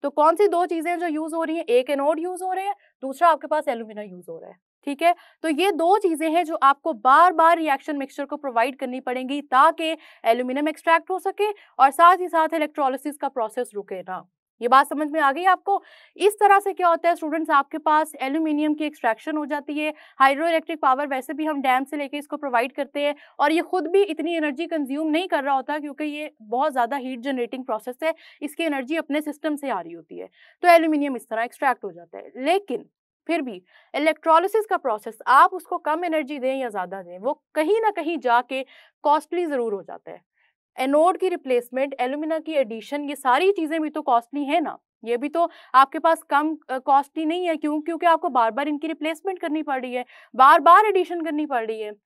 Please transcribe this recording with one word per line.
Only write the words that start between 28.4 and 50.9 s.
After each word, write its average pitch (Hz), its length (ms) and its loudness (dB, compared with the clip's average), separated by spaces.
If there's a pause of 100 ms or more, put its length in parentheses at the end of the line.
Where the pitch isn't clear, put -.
इसकी 302 220 -8
एनर्जी 285 340 -4
अपने 302 240 -4
सिस्टम 302 340 -6
से 277 140 -8
आ 202 100 -4
रही 170 140 -12
होती 170 260 -18
है। 185 100 -14 (340)
तो 349 40 2
एल्यूमिनियम 311 480 4
इस 220 140 -12
तरह 220 140 -4
एक्सट्रैक्ट 247 400 -4
हो 196 80 -10
जाता 170 260 -20
है। - 280 -12
लेकिन 381 400 -2 (440)
फिर 320 120 -2
भी 214 200 -12 (320)
इलेक्ट्रोलिसिस 320 720 2
का 370 120 -2
प्रोसेस, 220 500 -6
आप 320 260 6
उसको 359 260 -8
कम 320 260 -4
एनर्जी 302 340 -4
दें 262 160 -2
या 262 140 -6
ज़्यादा 190 320 -8
दें, 175 180 -18
वो 262 220 -6 (140)
कहीं 370 260 0
ना 427 100 0
कहीं 339 280 -6
जाके 247 440 0 (400)
कॉस्टली 311 420 0
ज़रूर 240 280 -2
हो 190 80 -6
जाता 170 300 -18
है। - 100 -20 (560)
एनोड 311 400 2
की 370 120 -2
रिप्लेसमेंट, 262 720 -2
एल्यूमिना 294 400 -4
की 320 140 -10
एडिशन, 262 500 -4
ये 285 120 -8
सारी 277 360 2
चीज़ें 320 300 -4
भी 302 80 -4
तो 302 120 -6
कॉस्टली 277 440 0
है 302 160 0
ना, 220 160 -6 (260)
ये 233 140 -2
भी 277 120 -6
तो 330 180 0 (280)
आपके 269 240 6
पास 330 300 2
कम, 302 260 0 (140)
अ, 262 100 -6
कॉस्टली 277 460 0
नहीं 349 200 -2
है। 320 100 -2
क्यों? 302 260 -4
क्योंकि 330 240 -6
आपको 330 240 2
बार 240 220 2
बार 277 160 -4
इनकी 302 200 -6
रिप्लेसमेंट 320 520 -6
करनी 311 240 -4
पड़ 269 180 -6
रही 247 120 -8
है, 247 120 -6 (280)
बार 269 280 8
बार 359 240 8
एडिशन 349 380 0